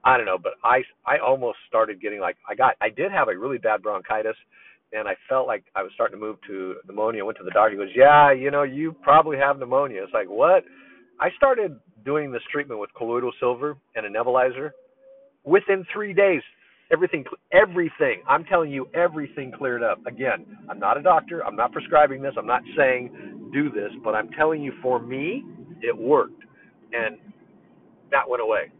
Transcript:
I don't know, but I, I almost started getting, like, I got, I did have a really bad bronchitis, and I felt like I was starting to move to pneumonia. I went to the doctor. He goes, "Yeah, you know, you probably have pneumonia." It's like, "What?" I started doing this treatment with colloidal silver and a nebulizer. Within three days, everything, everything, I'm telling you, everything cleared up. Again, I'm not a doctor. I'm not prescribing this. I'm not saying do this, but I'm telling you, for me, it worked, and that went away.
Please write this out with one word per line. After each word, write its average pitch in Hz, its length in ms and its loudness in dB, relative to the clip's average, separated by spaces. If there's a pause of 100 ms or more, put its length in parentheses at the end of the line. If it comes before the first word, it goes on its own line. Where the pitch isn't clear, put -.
I 127 140 4
don't 110 80 -2
know, 92 100 0
but 90 160 -6 (100)
I, 127 200 4 (240)
I 143 180 0
almost 123 420 -2
started 107 340 0
getting, 104 200 -8
like, 90 160 -6 (120)
I 104 60 -8
got, 127 280 2
I 110 80 -2
did 151 200 -6
have 160 180 0
a 92 100 -4
really 123 200 -8
bad 107 240 -2
bronchitis, 107 540 -6 (560)
and 107 160 -8
I 95 60 -4 (140)
felt 131 180 0
like 107 180 -6 (100)
I 98 80 -4
was 98 120 -10
starting 104 240 -4
to - 20 -14
move 107 160 -8 (120)
to 92 280 -10 (100)
pneumonia. 107 360 -4
I 98 40 -4
went 110 120 -8
to 95 60 -20
the 90 60 -8
doctor. 107 220 4
He 98 40 -10
goes, 98 180 -8
"Yeah, 143 380 10
you 135 180 0
know, 143 120 0
you 147 400 -6
probably 151 340 6
have 139 220 2
pneumonia." 127 440 -2
It's - 120 -12
like, 101 140 -2
"What?" 147 360 4 (560)
I 170 160 0
started 214 420 0 (280)
doing 143 260 -2
this 117 80 -6 (100)
treatment 139 300 -6
with 101 160 -8
colloidal 120 420 -4
silver 131 380 -2 (200)
and 107 100 -8
a - 20 -8
nebulizer. 127 640 0 (760)
Within 190 480 2
three 208 220 -8
days, 185 260 4 (500)
everything, 160 340 0 (280)
everything, 170 720 2
I'm 156 180 2
telling 165 260 0
you, 135 240 -6
everything 156 580 -4
cleared 123 300 -4
up. 107 240 0
Again, 117 400 -6 (240)
I'm 98 80 -12
not 101 180 0
a 147 60 -8
doctor. 170 420 2
I'm 101 120 -8
not 120 160 -2
prescribing 147 500 2
this. 135 160 -6
I'm 104 80 -10
not 123 160 0 (140)
saying 127 760 -2
do 147 160 -2
this, 104 220 -6 (140)
but 107 100 -2
I'm 110 160 -4
telling 156 320 0
you, 135 180 -8
for 127 180 0
me, 135 460 -6 (380)
it 117 120 -2
worked, 117 460 0 (520)
and 113 260 -4 (920)
that 135 160 2
went 123 140 -4
away. 107 400 -2